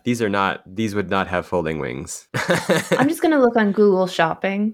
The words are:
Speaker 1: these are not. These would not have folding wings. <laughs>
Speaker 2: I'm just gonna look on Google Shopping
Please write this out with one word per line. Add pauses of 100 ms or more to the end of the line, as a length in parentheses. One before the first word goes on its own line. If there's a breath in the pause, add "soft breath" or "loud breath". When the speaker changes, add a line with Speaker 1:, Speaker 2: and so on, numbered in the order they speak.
Speaker 1:
these
are
not.
These
would
not
have
folding
wings.
<laughs>
Speaker 2:
I'm
just
gonna
look
on
Google
Shopping